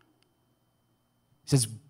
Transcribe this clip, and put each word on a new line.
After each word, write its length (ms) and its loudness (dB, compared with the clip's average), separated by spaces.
He 60 -16
says, 180 2